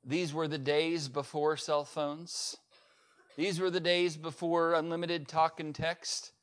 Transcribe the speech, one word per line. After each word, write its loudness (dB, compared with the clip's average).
these -2
were 0
the -2
days 2
before 0
cell 0
phones. -6
These 0
were 2
the 0
days 2
before 0
unlimited 0
talk 2
and -6
text. -6